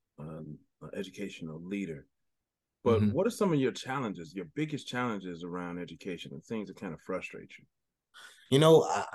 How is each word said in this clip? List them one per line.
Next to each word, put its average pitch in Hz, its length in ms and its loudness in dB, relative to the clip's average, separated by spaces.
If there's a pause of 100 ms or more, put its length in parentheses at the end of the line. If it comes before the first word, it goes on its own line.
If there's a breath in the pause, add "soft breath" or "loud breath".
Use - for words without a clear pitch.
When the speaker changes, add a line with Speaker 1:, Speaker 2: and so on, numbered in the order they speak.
(200)
Speaker 1:
um, 76 380 -12 (260)
uh, 78 100 -14
educational 92 720 -10
leader. 90 420 -8 (800)
But 117 160 6
Speaker 2:
Mm-hmm. 104 120 4
Speaker 1:
what 165 140 2
are 240 40 2
some 196 240 2
of 143 80 4
your 139 100 2
challenges, 104 640 -6
your 92 200 -8
biggest 151 340 -4
challenges 95 560 -4
around 87 340 -6
education 82 540 -10
and 76 100 -12
things 107 240 -6
that 92 100 -14
kinda 85 280 -10
frustrate - 520 -8
you? - 60 -20 (880 loud breath)
Speaker 2:
You 135 80 8
know, 160 240 10
I, - 320 0